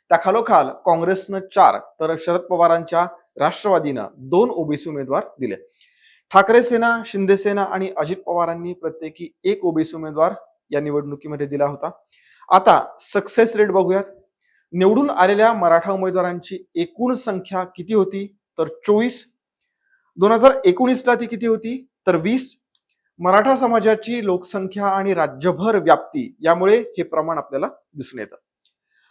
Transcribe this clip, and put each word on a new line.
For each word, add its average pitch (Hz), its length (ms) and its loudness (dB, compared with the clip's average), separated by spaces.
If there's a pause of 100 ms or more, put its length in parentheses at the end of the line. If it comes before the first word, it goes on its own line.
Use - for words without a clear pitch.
त्याखालोखाल 185 600 2 (180)
काँग्रेसनं 190 520 -2 (160)
चार, 127 240 4
तर 160 400 -6
शरद 175 220 -2
पवारांच्या 170 680 0 (320)
राष्ट्रवादीनं 147 680 -2 (100)
दोन 135 340 0
ओबीसी 151 400 -6
उमेदवार 143 340 -6 (160)
दिले. 104 160 -6 (760)
ठाकरे 214 300 6
सेना, 233 440 0
शिंदे 196 300 0
सेना 202 260 -2
आणि 190 340 -6
अजित 165 300 -6
पवारांनी 170 460 -4
प्रत्येकी 160 580 -12 (140)
एक 196 200 -2
ओबीसी 160 320 -2
उमेदवार 160 380 -2 (360)
या 147 100 -2
निवडणुकीमध्ये 147 680 -6
दिला 143 200 -2
होता. 143 240 -6 (580)
आता 190 360 6 (280)
सक्सेस 220 440 0
रेट 208 140 2
बघूयात. 190 340 2 (680)
निवडून 220 380 4
आलेल्या 202 420 4
मराठा 175 400 2
उमेदवारांची 180 720 -4 (100)
एकूण 220 400 -4
संख्या 185 500 -6
किती 180 300 -8
होती? 196 320 0 (320)
तर 160 100 -2 (180)
चोवीस. 226 380 0 (960)
दोन 202 140 4
हजार 233 200 6 (120)
एकोणीसला 240 500 2
ती 233 120 -4
किती 226 200 -6
होती? 220 300 -2 (300)
तर 175 100 2
वीस. 226 380 -2 (640)
मराठा 208 360 4
समाजाची 226 680 0
लोकसंख्या 190 640 -4
आणि 196 280 0
राज्यभर 170 640 -2
व्याप्ती 151 640 0
यामुळे 180 380 2
हे 214 240 -6
प्रमाण 156 360 -4
आपल्याला 139 300 -6 (260)
दिसून 127 260 -14
येतं. 101 160 -14 (760)